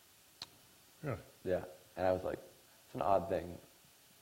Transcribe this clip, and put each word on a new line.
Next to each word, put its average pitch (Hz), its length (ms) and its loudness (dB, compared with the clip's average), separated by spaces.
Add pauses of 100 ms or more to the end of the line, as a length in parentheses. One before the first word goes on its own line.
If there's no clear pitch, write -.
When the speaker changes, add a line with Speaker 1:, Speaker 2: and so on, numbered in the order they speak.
(1040)
Speaker 1:
Really? 131 160 -6 (260)
Speaker 2:
Yeah. 92 160 2 (360)
And 90 100 2
I 92 60 6
was 92 120 0
like, - 160 -4 (460)
"It's - 80 -14
an 131 80 -2
odd 92 260 4
thing." 87 280 -2 (640)